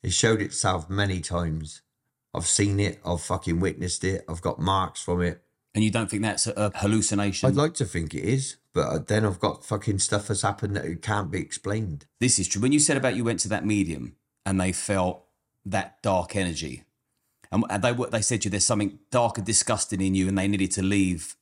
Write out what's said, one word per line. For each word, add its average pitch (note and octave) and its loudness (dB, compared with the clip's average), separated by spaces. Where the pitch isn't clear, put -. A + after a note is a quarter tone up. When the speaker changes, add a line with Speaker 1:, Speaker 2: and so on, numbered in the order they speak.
Speaker 1:
It F2+ 0
showed A2+ 4
itself F2+ -2
many G2 0
times. D#2+ -4
I've E2+ -2
seen G2+ 2
it. F#2+ -2
I've E2+ 0
fucking E3 -2
witnessed F2+ -2
it. F#2+ -2
I've E2+ -8
got - -2
marks F#2 0
from F2+ -2
it. F2 -2
Speaker 2:
And G#2+ 4
you G#2+ 4
don't A2 -2
think G#2 -2
that's G#2 -2
a, A2+ -4
a G#2 0
hallucination? G2+ 2
Speaker 1:
I'd F#2+ 4
like D3+ 2
to B2 -2
think E2 -4
it A#1 -6
is, C3+ 0
but D2+ 0
then G#2 2
I've G2 0
got - -2
fucking G2+ -2
stuff G2+ 0
that's G2+ -2
happened G2+ -2
that - -4
it E2 -6
can't G2+ 0
be F#2 -2
explained. F#2+ -6
Speaker 2:
This A#2+ 4
is F2+ -2
true. G2+ -2
When C3 4
you D3 6
said C#3+ 4
about B2 2
you A#2 0
went A2+ 0
to - -2
that F2 0
medium E2 0
and F#2+ 2
they F#2 2
felt F#2 -2
that - -4
dark F#2 0
energy, D#2+ -4
and, G#2+ 2
and - 0
they B2 4
were, B2 -2
they A2 0
said A2 0
to - -2
you, G2 0
"There's G2 0
something G#2 0
dark A#2 2
and F#2 -4
disgusting G#2 0
in F#2+ 2
you," F#2+ 4
and G2 0
they F#2+ 2
needed F#2+ 2
to G2 -2
leave. F#2+ 2